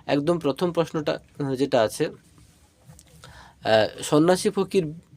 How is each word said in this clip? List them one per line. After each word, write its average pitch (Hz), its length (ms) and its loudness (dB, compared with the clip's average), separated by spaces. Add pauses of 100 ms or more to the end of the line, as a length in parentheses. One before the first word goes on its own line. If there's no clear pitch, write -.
একদম 143 340 0
প্রথম 175 320 -2
প্রশ্নটা, 160 420 -4
আহ, - 420 -8
যেটা 131 260 2
আছে, 110 240 0
আহ, 202 80 -8 (1900)
সন্ন্যাসী 175 460 2
ফকির, 190 360 -2 (320)